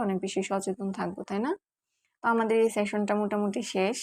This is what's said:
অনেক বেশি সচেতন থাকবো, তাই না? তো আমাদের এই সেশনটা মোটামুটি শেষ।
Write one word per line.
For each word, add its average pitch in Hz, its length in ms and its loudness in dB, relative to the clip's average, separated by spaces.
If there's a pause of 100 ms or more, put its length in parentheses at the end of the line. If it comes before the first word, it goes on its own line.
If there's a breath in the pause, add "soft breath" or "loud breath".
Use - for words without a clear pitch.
অনেক 196 200 0
বেশি 196 220 -2
সচেতন 196 500 -2
থাকবো, 185 300 -6
তাই 202 180 -4
না? 277 120 0 (720)
তো - 40 -
আমাদের 226 320 4
এই 226 100 4
সেশনটা 208 440 0
মোটামুটি 208 480 0
শেষ। 202 400 0